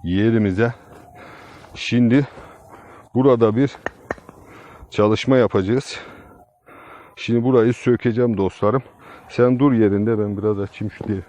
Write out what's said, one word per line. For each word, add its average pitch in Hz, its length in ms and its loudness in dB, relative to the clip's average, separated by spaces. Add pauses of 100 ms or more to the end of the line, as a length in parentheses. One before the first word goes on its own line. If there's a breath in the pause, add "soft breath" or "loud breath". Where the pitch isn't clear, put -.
yerimize. 107 680 0 (1000 loud breath)
Şimdi 123 520 0 (840 loud breath)
burada 117 420 2
bir 131 200 -2 (1120 loud breath)
çalışma 107 480 0
yapacağız. 110 600 -2 (1160 loud breath)
Şimdi 117 280 -2
burayı 123 300 4
sökeceğim 120 640 0
dostlarım. 101 460 -2 (460 loud breath)
Sen 123 300 0
dur 139 140 2
yerinde, 107 460 0
ben 104 180 -4
biraz 104 220 -2
açayım 101 320 -8
şu - 160 -12
diye. 101 220 -4